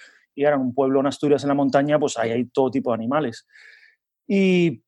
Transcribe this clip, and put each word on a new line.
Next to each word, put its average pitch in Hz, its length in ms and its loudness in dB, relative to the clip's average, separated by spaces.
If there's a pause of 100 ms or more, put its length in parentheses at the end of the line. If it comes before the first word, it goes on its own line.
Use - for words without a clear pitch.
(340)
y 143 100 -2
era 147 140 4
un 127 160 -4
pueblo 135 260 2
en 135 60 -2
Asturias, 143 380 0
en 143 40 -2
la 139 60 0
montaña, 143 440 2
pues 143 200 -2
ahí 113 120 -2
hay 120 160 -2
todo 131 240 0
tipo 127 200 -2
de 113 60 0
animales. 120 500 -4 (840)
Y 180 600 2